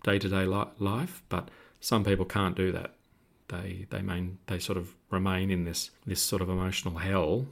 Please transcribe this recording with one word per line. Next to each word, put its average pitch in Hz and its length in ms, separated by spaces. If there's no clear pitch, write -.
day-to-day 98 420
li-, 98 340
life, 107 500
but - 200
some 110 240
people 95 220
can't 92 300
do 92 160
that. 87 240
They, 92 420
they 98 100
main-, 92 460
they 92 100
sort 92 220
of 87 160
remain 95 400
in 87 120
this, - 280
this 90 140
sort 95 200
of 90 80
emotional 92 480
hell. 92 540